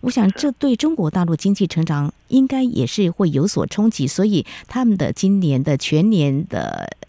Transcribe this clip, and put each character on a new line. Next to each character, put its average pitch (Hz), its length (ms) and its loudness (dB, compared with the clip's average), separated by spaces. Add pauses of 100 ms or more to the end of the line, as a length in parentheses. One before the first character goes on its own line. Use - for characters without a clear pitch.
我 254 80 -2
想 208 220 2
这 285 200 -2
对 262 240 0
中 320 180 0
国 175 160 -2
大 180 140 0
陆 170 100 0
经 196 200 0
济 196 120 0
成 165 200 -2
长 147 260 -2 (160)
应 262 180 4
该 262 160 -2
也 240 240 0
是 196 240 0
会 175 200 0
有 147 160 0
所 135 200 -2
冲 220 240 0
击， 143 160 -2
所 165 160 -2
以 202 220 2 (240)
他 254 160 -2
们 220 140 4
的 151 120 0
今 196 300 2
年 139 240 2
的 147 140 0
全 160 320 2
年 151 380 2
的 50 460 -6 (140)